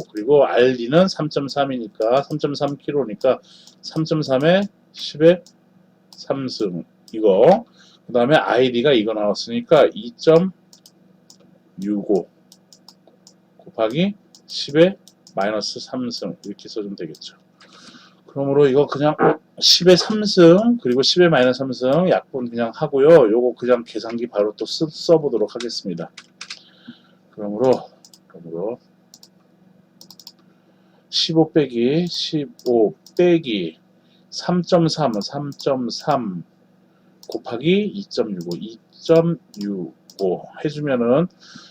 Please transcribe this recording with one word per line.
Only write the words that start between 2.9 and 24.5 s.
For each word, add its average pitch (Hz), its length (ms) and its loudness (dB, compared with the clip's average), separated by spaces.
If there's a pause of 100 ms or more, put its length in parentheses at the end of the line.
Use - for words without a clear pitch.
삼점삼에 156 800 0 (300)
십의 165 500 2 (680)
삼 135 380 -8
승 87 360 -6 (280)
이거, 110 520 4 (420)
그 - 60 -16
다음에 123 240 2
아이디가 120 560 2
이거 110 220 0
나왔으니까 117 800 0
이점육오 180 580 0 (3000)
곱하기 143 560 -4 (320)
십의 165 500 0 (380)
마이너스 104 460 -4
삼 127 300 -8
승 92 340 -10
이렇게 101 240 -16
써주면 101 280 -10
되겠죠. 78 400 -16 (920)
그러므로 139 400 2
이거 139 200 4
그냥 147 280 -2 (440)
십의 180 380 4
삼 214 280 -2
승 202 580 6
그리고 185 200 0
십의 180 280 4
마이너스 127 280 2
삼 135 140 -6
승 135 360 0
약분 123 420 -2
그냥 117 240 -4
하고요. 143 340 2
요거 123 500 6
그냥 120 260 0
계산기 117 440 -8
바로 104 280 -2